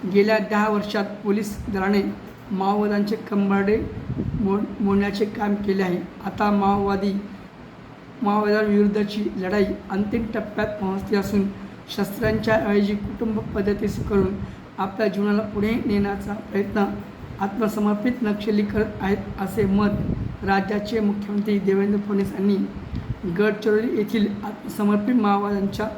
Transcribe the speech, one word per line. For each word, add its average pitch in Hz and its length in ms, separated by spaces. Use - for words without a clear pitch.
गेल्या 196 280
दहा 208 320
वर्षात 208 360
पोलीस 208 440
दलाने 202 460
माओवाद्यांचे 208 640
कंबरडे 202 680
मोड-, 202 240
मोडण्याचे 202 460
काम 208 300
केले 196 280
आहे. 180 140
आता 208 260
माओवादी, 202 720
माओवाद्यांविरुद्धची 208 1160
लढाई 190 280
अंतिम 208 420
टप्प्यात 214 340
पोहोचली 196 500
असून, 196 260
शस्त्रांच्या 220 600
ऐवजी 208 400
कुटुंब 214 440
पद्धती 208 480
स्वीकारून 196 460
आपल्या 196 300
जीवनाला 202 340
पुढे 208 280
नेण्याचा 202 640
प्रयत्न 202 520
आत्मसमर्पित 208 720
नक्षली 208 400
करत 214 240
आहेत, 196 160
असे 196 260
मत 202 240
राज्याचे 196 560
मुख्यमंत्री 208 600
देवेंद्र 196 400
फडणवीस 202 340
यांनी 196 240
गडचिरोली 214 680
येथील 208 300
आत्मसमर्पित 208 720
माओवाद्यांच्या 202 840